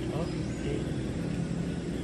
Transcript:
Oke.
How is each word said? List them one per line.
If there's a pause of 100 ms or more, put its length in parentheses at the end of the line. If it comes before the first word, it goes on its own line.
(160)
Oke. (1300)